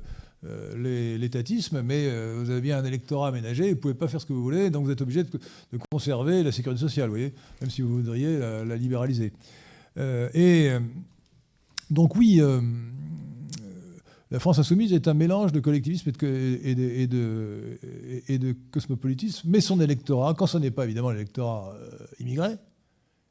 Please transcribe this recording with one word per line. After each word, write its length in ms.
euh, 320
les, 400
l'étatisme, 680
mais, 240
euh, 300
vous 120
avez 100
bien 200
un 40
électorat 460
aménagé, 360
vous 100
ne 0
pouvez 180
pas 160
faire 100
ce 60
que 80
vous 100
voulez, 280
donc 120
vous 80
êtes 100
obligé 220
de, 60
de 500
conserver 540
la 80
sécurité 300
sociale, 260
vous 80
voyez, 180
même 80
si 120
vous 140
voudriez 420
la, 280
la 100
libéraliser. 560
Euh, 360
et, 380
euh, 80
donc 260
oui, 240
euh, 180
la 80
France 200
insoumise 320
est 160
un 60
mélange 400
de 80
collectivisme 480
et 20
de, 520
et 120
de, 140
et 180
de, 720
et 100
de 180
cosmopolitisme, 800
mais 120
son 180
électorat, 540
quand 140
ce 100
n'est 140
pas 120
évidemment 280
l'électorat, 640
euh, 160
immigré, 360